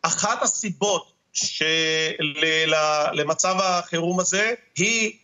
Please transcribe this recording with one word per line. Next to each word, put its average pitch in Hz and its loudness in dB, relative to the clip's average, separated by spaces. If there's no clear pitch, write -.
אחת 208 0
הסיבות 196 -2
של-, - -2
ל-, 160 0
ל-, 151 2
למצב 160 0
החירום 175 0
הזה 196 0
היא 220 0